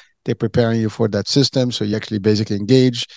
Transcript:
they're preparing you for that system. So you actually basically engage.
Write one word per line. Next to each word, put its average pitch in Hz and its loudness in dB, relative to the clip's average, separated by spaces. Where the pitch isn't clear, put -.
they're 117 -4
preparing 113 0
you 110 -2
for 110 -2
that 101 -2
system. 127 0
So - -6
you 104 -2
actually 107 -6
basically 107 0
engage. 120 2